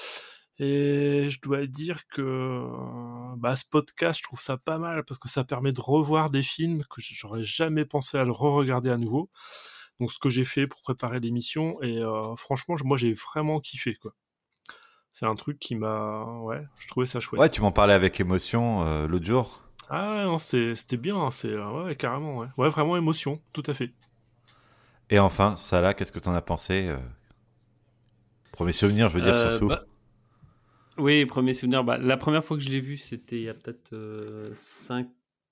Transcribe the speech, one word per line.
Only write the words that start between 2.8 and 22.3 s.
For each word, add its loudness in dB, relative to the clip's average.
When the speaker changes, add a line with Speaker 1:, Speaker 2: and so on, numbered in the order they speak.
Speaker 1:
bah, 0
ce -4
podcast, 0
je -10
trouve -14
ça -4
pas -4
mal -4
parce -10
que -14
ça -2
permet -2
de -6
revoir 4
des 2
films -2
que -16
j-, -14
j'aurais -6
jamais 0
pensé -2
à 4
le 2
re-regarder 2
à 2
nouveau. -2
Donc, -2
ce -10
que 2
j'ai 2
fait 0
pour -14
préparer -4
l'émission, -4
et, -2
euh, -2
franchement, -4
je, -4
moi, 4
j'ai 2
vraiment -4
kiffé, -6
quoi. -14
C'est -6
un 0
truc -8
qui -8
m'a, -4
ouais, -8
je -18
trouvais -2
ça -6
chouette. -6
Speaker 2:
Ouais, 8
tu -2
m'en 4
parlais 6
avec 4
émotion, 2
euh, 0
l'autre 0
jour. 0
Speaker 1:
Ah -4
ouais, -2
non, 0
c'est, 0
c'était -6
bien, -4
hein, 0
c'est, -6
euh, -6
ouais, -4
carrément, -4